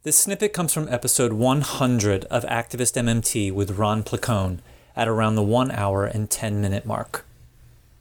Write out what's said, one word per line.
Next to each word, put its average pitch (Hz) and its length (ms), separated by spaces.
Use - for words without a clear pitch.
This 147 80
snippet 208 380
comes 170 180
from 160 160
episode 120 460
one 127 260
hundred 120 720
of 117 140
Activist 117 520
M 117 140
M 117 100
T 104 300
with 98 260
Ron 107 260
Placone 98 580
at 113 100
around 110 280
the 107 80
one 120 280
hour 101 360
and 107 240
ten 104 320
minute 98 240
mark. 110 400